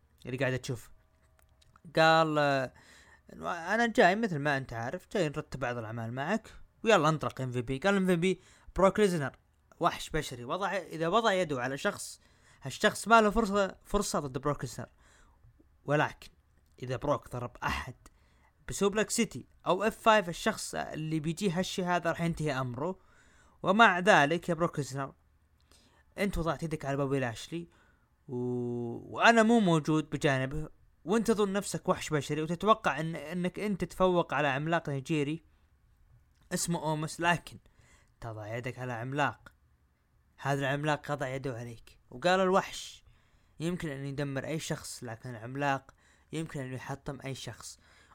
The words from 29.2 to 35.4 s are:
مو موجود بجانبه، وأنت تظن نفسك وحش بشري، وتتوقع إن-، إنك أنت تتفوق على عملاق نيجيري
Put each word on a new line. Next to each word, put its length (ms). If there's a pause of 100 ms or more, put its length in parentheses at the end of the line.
مو 180
موجود 500
بجانبه، 580 (360)
وأنت 260
تظن 220
نفسك 360
وحش 220
بشري، 320
وتتوقع 580
إن-، 160
إنك 420
أنت 260
تتفوق 500
على 140
عملاق 420
نيجيري 540 (1120)